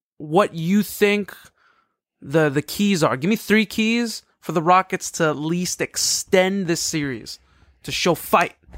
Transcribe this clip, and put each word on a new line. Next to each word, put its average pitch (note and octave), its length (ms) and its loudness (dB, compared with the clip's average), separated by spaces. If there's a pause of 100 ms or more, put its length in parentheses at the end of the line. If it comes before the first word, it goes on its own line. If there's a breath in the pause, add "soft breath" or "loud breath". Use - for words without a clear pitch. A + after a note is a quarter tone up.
(180)
what D#3+ 360 0
you F3+ 280 2
think G#3 520 0 (880)
the, D3 300 2
the C#3+ 100 0
keys G3 420 0
are. B2 140 2
Give D#3 140 -2
me A3+ 60 2
three G#3+ 280 2
keys A3+ 580 -2 (180)
for - 120 -8
the E3 100 0
Rockets F3+ 500 2
to D#3+ 160 0
at D3 80 -2
least E3+ 440 -4
extend F#3+ 840 0
this E3 140 -2
series, C#3 580 -6 (440)
to - 100 -10
show F3 220 0
fight. - 400 0 (240)